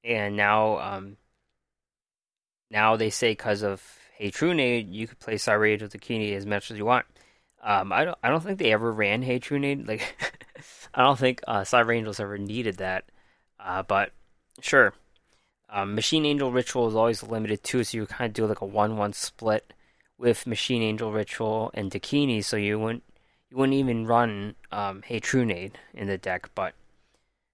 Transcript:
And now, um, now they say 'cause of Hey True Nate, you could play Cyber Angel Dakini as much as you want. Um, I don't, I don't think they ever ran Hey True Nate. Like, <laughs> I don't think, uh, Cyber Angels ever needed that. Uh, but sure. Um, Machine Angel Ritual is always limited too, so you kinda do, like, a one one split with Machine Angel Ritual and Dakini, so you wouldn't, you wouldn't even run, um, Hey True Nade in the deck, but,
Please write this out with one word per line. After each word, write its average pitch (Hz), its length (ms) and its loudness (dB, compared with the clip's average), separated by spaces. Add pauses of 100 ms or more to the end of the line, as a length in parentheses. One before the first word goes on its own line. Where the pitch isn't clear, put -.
And 104 320 -2
now, 107 420 4
um, 98 380 -8 (1500)
now 110 240 6
they 110 160 2
say 113 240 0
'cause 104 280 -2
of 98 200 -4 (320)
Hey 104 160 -6
True 170 240 0
Nate, 123 320 0
you 107 220 -8
could - 100 -20
play 110 160 -6
Cyber 107 360 4
Angel 107 180 -2
Dakini 107 460 -4
as 98 120 -6
much 104 240 -4
as 107 80 -10
you 104 80 -2
want. 123 180 4 (560)
Um, 101 320 2
I 139 120 4
don't, 175 180 -4
I 120 80 2
don't 160 100 2
think 196 200 -6
they 113 120 4
ever 113 200 2
ran 107 300 0
Hey 127 180 -2
True 143 180 -4
Nate. 139 260 -2
Like, - 300 -6 (400)
<laughs> - 400 -20
I 127 80 4
don't 131 160 6
think, 127 300 2
uh, 104 140 0
Cyber 117 320 4
Angels 110 260 -4
ever 101 180 -6
needed 107 380 -4
that. 92 280 -4 (540)
Uh, 95 240 -6
but 98 300 0 (480)
sure. 120 340 4 (760)
Um, 101 260 -4
Machine 151 300 2
Angel 143 280 0
Ritual 123 360 0
is 107 60 -2
always 113 280 2
limited 107 420 -4
too, 123 200 0
so - 120 -6
you 107 100 -4
kinda 120 220 -6
do, 110 180 -2
like, 104 140 -2
a 98 60 -6
one 104 300 0
one 104 160 -2
split - 600 -2 (440)
with 120 300 0
Machine 117 360 -2
Angel 110 300 -2
Ritual 110 640 -2
and 98 160 -4
Dakini, 123 520 0
so - 140 -4
you 104 220 0
wouldn't, 113 240 -4 (480)
you 127 60 -10
wouldn't 135 200 4
even 117 300 0
run, 110 480 2 (160)
um, 98 320 -6
Hey 156 180 -6
True 127 240 2
Nade 95 340 -4 (140)
in 101 140 -8
the 98 100 -2
deck, 90 380 -6
but, 95 200 -4 (800)